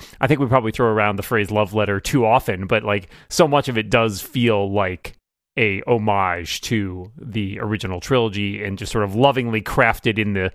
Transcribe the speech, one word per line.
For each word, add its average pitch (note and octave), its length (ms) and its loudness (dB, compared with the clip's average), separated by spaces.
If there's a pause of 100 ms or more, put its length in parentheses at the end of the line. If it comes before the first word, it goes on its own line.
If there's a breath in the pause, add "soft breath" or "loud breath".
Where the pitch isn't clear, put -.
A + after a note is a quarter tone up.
(180 loud breath)
I C3+ 100 2
think C#3 120 2
we C#3 60 2
probably A2 260 2
throw B2 160 0
around G#2 280 2
the G2 60 -6
phrase G#2 280 -2
love G#2+ 240 0
letter G2+ 260 0
too C3 240 2
often, G#2+ 420 2
but, G#2 180 0
like, G#2 260 -2 (180 loud breath)
so F3 180 4
much C#3+ 220 2
of A#2+ 80 -2
it G#2+ 140 -2
does A2+ 320 2
feel G#2+ 500 0
like F#2 420 -4 (440)
a G2+ 280 0
homage G2 760 0
to G2 540 -4
the G#2 440 -6
original G2+ 400 -4
trilogy G#2 640 -2
and G2 140 -6
just G#2 120 -10
sort G#2+ 140 0
of G2 100 -4
lovingly A#2+ 460 2
crafted A2+ 580 0
in G#2 140 0
the, F#2+ 220 0